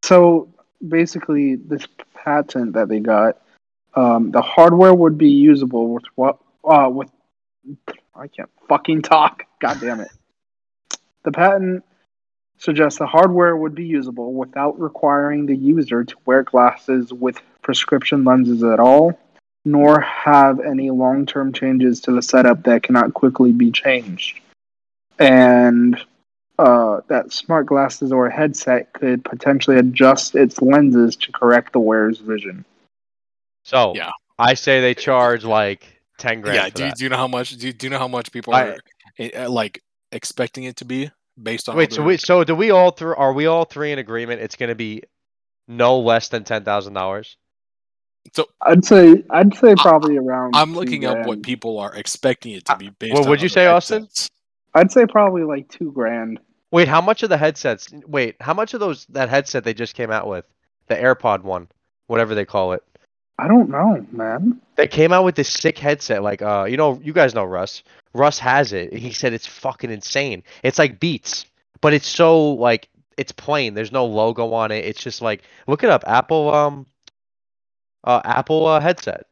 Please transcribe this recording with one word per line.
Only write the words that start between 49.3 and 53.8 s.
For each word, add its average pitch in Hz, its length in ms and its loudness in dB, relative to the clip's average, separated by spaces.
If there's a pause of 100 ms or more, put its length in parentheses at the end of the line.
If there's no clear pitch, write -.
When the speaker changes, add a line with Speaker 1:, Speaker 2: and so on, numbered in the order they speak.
Speaker 1:
I'd 190 260 4
say 226 160 8
Speaker 3:
I, - 40 8
Speaker 1:
probably 156 400 4
around 127 400 -4
Speaker 3:
I'm 156 160 2
Speaker 1:
two 170 80 -8
Speaker 3:
looking 143 240 -6
up 117 140 -4
what 113 80 -8
Speaker 1:
grand. 107 180 -8
Speaker 3:
people 113 340 -10
are 101 160 -10
expecting 120 600 -6
it 92 100 -18
to 113 120 -2
be 98 120 -18
Speaker 2:
Uh, 98 100 -20
Speaker 3:
based 113 160 -8
Speaker 2:
what 143 100 4
Speaker 3:
on 135 40 0
Speaker 2:
would 143 120 2
you 180 60 -4
Speaker 3:
other 175 60 -2
Speaker 2:
say, 180 140 4
Austin? 175 360 0